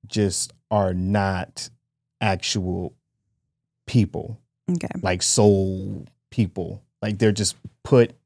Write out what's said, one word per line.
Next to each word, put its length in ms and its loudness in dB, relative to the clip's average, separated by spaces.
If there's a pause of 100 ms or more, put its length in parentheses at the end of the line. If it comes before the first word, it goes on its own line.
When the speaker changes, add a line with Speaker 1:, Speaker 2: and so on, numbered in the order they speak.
Speaker 1:
just 460 -2 (180)
are 240 0
not 720 -2 (500)
actual 760 -2 (920)
people. 540 -2 (320)
Speaker 2:
Okay. 160 -4 (160)
Speaker 1:
Like, 180 -2
soul 880 2 (240)
people. 500 -4 (220)
Like, 160 -4
they're 120 4
just 260 -4 (260)
put 300 4 (120)